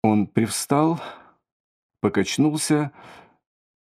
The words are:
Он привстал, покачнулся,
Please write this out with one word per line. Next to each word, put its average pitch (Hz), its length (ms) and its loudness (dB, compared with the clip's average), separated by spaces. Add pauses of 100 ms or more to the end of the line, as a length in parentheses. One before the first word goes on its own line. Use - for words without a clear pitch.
Он 107 240 2
привстал, 147 760 0 (1000)
покачнулся, 147 920 0 (920)